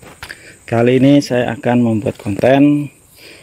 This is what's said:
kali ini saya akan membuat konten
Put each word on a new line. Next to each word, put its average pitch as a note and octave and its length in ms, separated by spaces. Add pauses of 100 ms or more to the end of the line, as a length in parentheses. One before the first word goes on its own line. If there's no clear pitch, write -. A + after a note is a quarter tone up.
(680)
kali A#2+ 320
ini C#3 240
saya A#2+ 320
akan A#2+ 240
membuat A#2 400
konten C#3 720 (520)